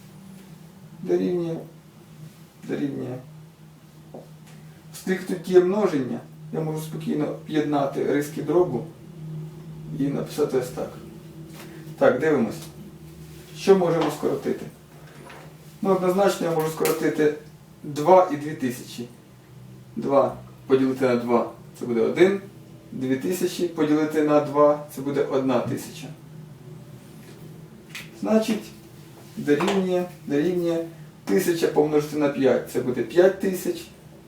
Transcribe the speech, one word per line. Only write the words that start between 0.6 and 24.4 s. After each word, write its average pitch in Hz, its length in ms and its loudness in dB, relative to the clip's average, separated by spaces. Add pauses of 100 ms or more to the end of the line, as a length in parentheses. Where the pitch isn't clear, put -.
Дорівнює, 175 540 0 (1080)
дорівнює. 131 520 -4 (1800)
Оскільки 185 400 -4
тут 175 140 -10
є 180 120 8
множення, 160 600 0 (320)
я 156 80 -4
можу 156 200 -4
спокійно 156 480 -4
об'єднати 147 840 -2
риски 147 300 -2
дробу 151 420 2 (1120)
і 135 40 0
написати 139 560 -2
ось - 100 -2
так. - 220 -8 (1080)
Так, 127 200 6
дивимось. 131 360 2 (1000)
Що 190 220 6
можемо 165 320 2
скоротити? - 560 -4 (1160)
Ну, 196 80 2
однозначно 185 560 2
я 165 60 0
можу 156 160 0
скоротити 156 680 2 (480)
два 160 500 6
і 147 40 -4
дві 147 180 -8
тисячі. 123 540 -8 (880)
Два 139 380 2 (320)
поділити 131 420 2
на 120 80 4
два. 117 340 0 (300)
Це - 60 -8
буде 117 140 0
один. 180 400 4 (520)
Дві 131 240 -2
тисячі 175 520 -2
поділити 156 540 2
на 147 180 6